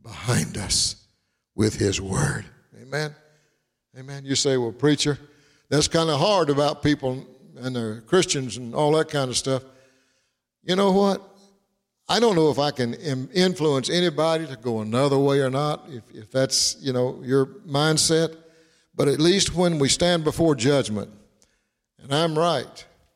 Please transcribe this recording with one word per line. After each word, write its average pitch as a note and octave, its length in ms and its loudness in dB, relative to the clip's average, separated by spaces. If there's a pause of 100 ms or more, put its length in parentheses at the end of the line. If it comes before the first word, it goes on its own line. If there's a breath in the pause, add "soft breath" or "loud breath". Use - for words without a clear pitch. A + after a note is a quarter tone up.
behind A2 540 -4
us - 400 -4 (580)
with G#2+ 220 0
his G2+ 240 -2
word. G2 460 -4 (340)
Amen? D3 340 -8 (800)
Amen. C#3 280 -16
You C3+ 100 -6
say, C3+ 220 0
"Well, A#2 160 -2
preacher, C#3+ 460 0 (500 soft breath)
that's C#3+ 200 0
kinda D#3+ 280 0
hard F3 340 2
about D3 320 0
people C3+ 440 -2 (300)
and B2+ 200 -8
they're A2+ 260 -6
Christians C3+ 540 0
and A#2+ 180 -12
all D3+ 180 2
that D#3 160 2
kind C3+ 220 -2
of A#2 60 -4
stuff." C3+ 280 -2 (960 soft breath)
You F3+ 140 -2
know G3 160 2
what? G3 300 2 (840)
I F#3 100 2
don't A3+ 160 4
know D#3 160 6
if B2 80 0
I D3 120 0
can A#2 240 -2
im-, C3+ 380 -6
influence D#3 560 2
anybody D#3+ 580 0
to C3 100 -12
go A2+ 240 -4
another C3 380 2
way C#3 220 2
or C3 100 0
not, D3 380 -4
if, B2+ 140 -14 (100)
if G#2+ 180 -20
that's, - 500 0
you C3+ 120 -4
know, B2+ 300 -2
your C3+ 240 2
mindset. D#3 920 0 (580 soft breath)
But C#3 140 0
at C#3 120 0
least F3 340 2
when E3+ 240 0
we C#3 100 2
stand F3 360 0
before D#3 300 2
judgment, A#2 560 0 (880)
and C3+ 140 -12
I'm D#3 240 0
right, D#3 480 -2 (320)